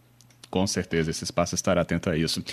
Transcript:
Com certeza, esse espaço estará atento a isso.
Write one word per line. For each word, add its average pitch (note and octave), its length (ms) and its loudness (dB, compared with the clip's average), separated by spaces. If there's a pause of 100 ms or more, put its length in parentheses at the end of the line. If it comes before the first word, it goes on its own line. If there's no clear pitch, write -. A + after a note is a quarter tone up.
(500)
Com F#2 160 2
certeza, E2 460 0
esse - 120 -6
espaço F2 300 0
estará F2+ 280 2
atento E2+ 280 0
a D#2+ 80 2
isso. D#2+ 340 0